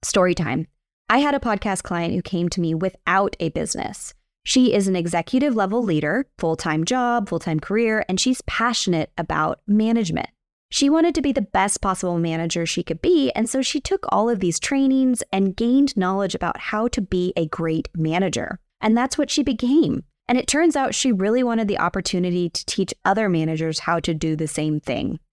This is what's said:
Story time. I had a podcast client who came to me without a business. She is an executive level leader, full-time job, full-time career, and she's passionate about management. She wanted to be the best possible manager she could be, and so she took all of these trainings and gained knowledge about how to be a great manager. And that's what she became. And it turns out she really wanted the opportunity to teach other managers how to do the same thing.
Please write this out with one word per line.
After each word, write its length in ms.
Story 300
time. 340
I 100
had 160
a 40
podcast 440
client 300
who 80
came 280
to 100
me 160
without 640
a 100
business. 640
She 300
is 160
an 60
executive 600
level 260
leader, 460
full-time 460
job, 460
full-time 320
career, 480
and 100
she's 220
passionate 760
about 500
management. 600
She 200
wanted 260
to 60
be 100
the 100
best 380
possible 400
manager 460
she 180
could 180
be, 300
and 180
so 120
she 180
took 300
all 200
of 120
these 180
trainings 720
and 240
gained 400
knowledge 400
about 240
how 300
to 120
be 360
a 100
great 480
manager. 640
And 160
that's 200
what 120
she 140
became. 600
And 100
it 80
turns 300
out 180
she 200
really 280
wanted 280
the 100
opportunity 680
to 160
teach 280
other 240
managers 500
how 220
to 120
do 220
the 100
same 360
thing. 400